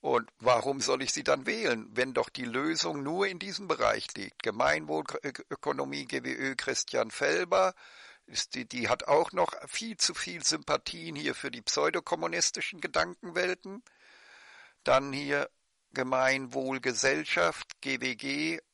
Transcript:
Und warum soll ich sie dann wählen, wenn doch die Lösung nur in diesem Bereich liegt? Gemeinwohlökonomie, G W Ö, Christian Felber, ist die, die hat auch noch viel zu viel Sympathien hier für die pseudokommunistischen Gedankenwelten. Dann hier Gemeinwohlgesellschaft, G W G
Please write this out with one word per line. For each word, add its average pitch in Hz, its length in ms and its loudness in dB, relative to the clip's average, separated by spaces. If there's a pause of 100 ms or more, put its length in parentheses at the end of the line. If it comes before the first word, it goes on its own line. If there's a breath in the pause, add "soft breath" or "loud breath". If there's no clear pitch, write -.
Und 123 360 2
warum 127 420 6
soll 135 220 2
ich 131 100 -2
sie 143 120 -4
dann 139 200 4
wählen, 170 500 0
wenn 127 200 0
doch 143 160 2
die 127 160 -6
Lösung 156 560 0
nur 175 240 0
in 185 120 -4
diesem 190 300 -8
Bereich 110 460 2
liegt? 98 280 -10
Gemeinwohlökonomie, 143 1600 -2
G 123 180 -6
W 131 80 -4
Ö, 131 240 -4
Christian 120 540 -2
Felber, 180 640 2 (500 loud breath)
ist - 300 -6
die, 123 120 -6
die 120 220 -4
hat 123 200 0
auch 156 240 6
noch 180 200 2 (160)
viel 220 300 -6
zu - 160 0
viel 175 280 -8
Sympathien 160 720 -2
hier 143 180 -2
für 139 160 -6
die 120 100 -10
pseudokommunistischen 165 1200 -2
Gedankenwelten. 180 1040 -4 (1000 loud breath)
Dann 135 280 4
hier 143 380 -2 (420)
Gemeinwohlgesellschaft, 131 1900 2
G 135 180 -4
W 127 140 -2
G 147 440 -2 (160)